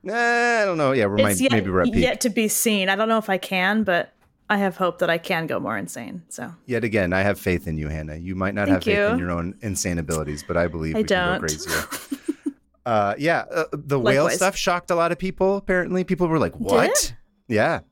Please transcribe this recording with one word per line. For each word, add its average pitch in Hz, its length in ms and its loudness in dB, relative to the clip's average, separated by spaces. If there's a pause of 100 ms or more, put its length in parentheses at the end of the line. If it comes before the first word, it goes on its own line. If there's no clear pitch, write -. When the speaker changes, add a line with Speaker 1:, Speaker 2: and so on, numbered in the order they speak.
Speaker 1:
Eh, 233 540 2
I 208 40 4
don't 185 120 0
know. 143 160 2
Yeah, 117 120 4
we're 101 100 0
Speaker 2:
it's 110 80 4
Speaker 1:
might, 101 180 2
Speaker 2:
yet, 262 100 4
Speaker 1:
maybe 101 200 2
we're 90 100 4
at 87 120 4
peak. - 100 2
Speaker 2:
yet - 180 0
to 254 80 2
be 214 180 0
seen. 202 420 0
I 196 60 2
don't 220 140 0
know 226 80 4
if 214 120 -2
I 196 100 2
can, 190 440 0
but 180 280 0 (400)
I 208 60 2
have 196 200 0
hope 175 220 0
that 170 100 0
I 165 80 2
can 165 300 -4
go 110 120 -4
more 104 160 -4
insane. 120 540 -10
So - 240 -14 (140)
Speaker 1:
Yet 117 160 -2
again, 101 280 2
I 95 100 2
have 101 180 0
faith 87 280 0
in 78 120 -4
you, 76 80 -4
Hannah. 78 300 -8
You 90 180 -8
might 92 180 -2
not 101 140 0
Speaker 2:
Thank 95 80 4
Speaker 1:
have 90 80 -2
faith 101 300 2
in 254 40 0
Speaker 2:
you. 90 80 -2
Speaker 1:
your 87 60 -2
own 87 300 -4
insane 92 360 -4
abilities, 76 500 -4
but 87 100 -2
I 85 100 2
believe 80 280 -4
Speaker 2:
I - 40 -2
Speaker 1:
we - 60 0
can 190 120 0
go 180 140 -2
Speaker 2:
don't. 196 80 -2
Speaker 1:
crazier. - 500 -4
Speaker 2:
<laughs> - 60 -12 (880)
Speaker 1:
Uh, 104 320 2
yeah, 147 340 0
uh, 165 120 0 (100)
the 139 260 -2
whale 143 260 4
Speaker 2:
Likewise. 135 120 2
Speaker 1:
stuff 196 180 2
shocked 175 360 -2
a 175 40 2
lot 170 160 2
of 170 60 -4
people. 190 400 0
Apparently, 185 460 0
people 180 240 0
were 160 100 2
like, 104 140 2
Speaker 2:
Did 139 100 -10
Speaker 1:
"What?" - 300 4
Speaker 2:
it? - 240 -2 (320)
Speaker 1:
Yeah. 117 320 2 (120)